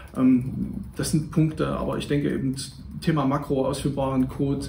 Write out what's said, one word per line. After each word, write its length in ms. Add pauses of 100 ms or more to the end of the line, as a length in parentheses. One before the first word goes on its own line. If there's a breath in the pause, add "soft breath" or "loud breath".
(160 loud breath)
Ähm, 580 (220)
das 160
sind 180
Punkte, 380
aber 300
ich 100
denke 260
eben 220 (440)
Thema 260
Makro, 380
ausführbaren 640
Code 400